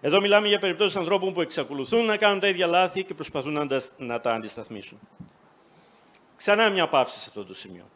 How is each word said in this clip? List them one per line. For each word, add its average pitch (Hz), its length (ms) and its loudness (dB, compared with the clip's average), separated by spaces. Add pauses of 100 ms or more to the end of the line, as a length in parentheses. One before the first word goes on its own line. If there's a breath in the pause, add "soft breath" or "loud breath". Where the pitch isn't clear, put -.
Εδώ 156 200 4
μιλάμε 208 260 4
για 202 120 2
περιπτώσεις 185 360 0
ανθρώπων 190 380 0
που 170 80 -2
εξακολουθούν 151 640 -2
να 214 120 0
κάνουν 202 220 2
τα 196 80 0
ίδια 180 200 0
λάθη 180 360 2
και 190 100 -10
προσπαθούν 151 400 -6
να 147 80 -2
αντα-, 135 360 -2
να 120 220 -6
τα 117 140 0
αντισταθμίσουν. 107 680 -10 (1400 soft breath)
Ξανά 208 340 4
μια 180 180 2
παύση 127 320 2
σε - 80 -10
αυτό 104 180 -12
το 92 80 -16
σημείο. 87 420 -16